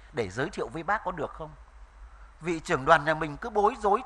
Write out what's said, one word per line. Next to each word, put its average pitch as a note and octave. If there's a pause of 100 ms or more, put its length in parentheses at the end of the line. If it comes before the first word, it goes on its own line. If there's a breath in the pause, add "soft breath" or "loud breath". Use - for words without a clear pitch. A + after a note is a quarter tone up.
(140 soft breath)
để G#2+
giới B2
thiệu -
với D#3
bác G3
có F3+
được D3
không?" D#3 (920 soft breath)
Vị E3
trưởng C#3+
đoàn D3+
nhà D#3
mình D#3
cứ A#3
bối G#3+
rối G#3+